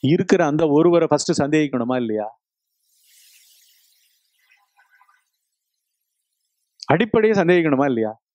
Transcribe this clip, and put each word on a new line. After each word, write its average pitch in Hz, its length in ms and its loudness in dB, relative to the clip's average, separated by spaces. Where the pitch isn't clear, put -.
இருக்கிற 175 460 2
அந்த 151 220 -2
ஒருவரை 165 420 2
first 151 320 -2
சந்தேகிக்கணுமா 135 540 -2
இல்லையா? 107 440 -6
அடிப்படையை 214 580 2
சந்தேகிக்கணுமா 160 400 2
இல்லையா? 113 360 -4